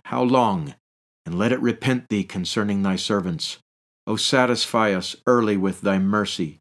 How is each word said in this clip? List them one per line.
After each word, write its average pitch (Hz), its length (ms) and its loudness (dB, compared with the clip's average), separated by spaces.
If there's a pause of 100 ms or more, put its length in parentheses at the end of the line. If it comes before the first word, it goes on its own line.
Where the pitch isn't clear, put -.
how 123 180 -2
long? 113 500 2 (540)
And 87 100 -4
let 113 140 2
it 127 80 0
repent 123 500 -2
thee 101 140 0
concerning 98 580 -2
thy 98 140 0
servants. 92 640 -4 (480)
O 110 80 -2
satisfy 117 760 2
us 90 220 -4 (120)
early 117 300 4
with 95 240 -2
thy 98 180 2
mercy, 95 600 -2